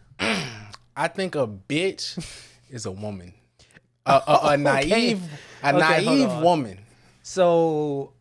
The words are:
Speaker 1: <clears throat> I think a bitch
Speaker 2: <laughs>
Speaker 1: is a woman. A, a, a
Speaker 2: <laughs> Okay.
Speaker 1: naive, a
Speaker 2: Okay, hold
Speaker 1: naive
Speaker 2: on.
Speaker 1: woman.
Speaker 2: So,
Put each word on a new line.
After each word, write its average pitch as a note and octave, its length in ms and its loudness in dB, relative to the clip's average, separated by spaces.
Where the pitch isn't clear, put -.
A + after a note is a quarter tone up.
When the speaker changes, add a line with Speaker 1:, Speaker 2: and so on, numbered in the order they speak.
Speaker 1:
<clears throat> - 140 -20
I C#3+ 880 -6
think F3+ 280 -6
a C3+ 120 0
bitch C#3 680 -6
Speaker 2:
<laughs> - 100 -20
Speaker 1:
is A2+ 160 -12
a G2+ 60 -6
woman. F#2+ 420 -12
A, C#3 60 2
a, C#3 100 6
a - 40 6
Speaker 2:
<laughs> D3+ 160 4
Okay. C#3+ 40 2
Speaker 1:
naive, E3+ 640 0
a D3 120 2
Speaker 2:
Okay, D#3+ 280 4
hold C4 160 2
Speaker 1:
naive B3+ 100 2
Speaker 2:
on. F3 140 -2
Speaker 1:
woman. C#3+ 340 2
Speaker 2:
So, D#3+ 960 0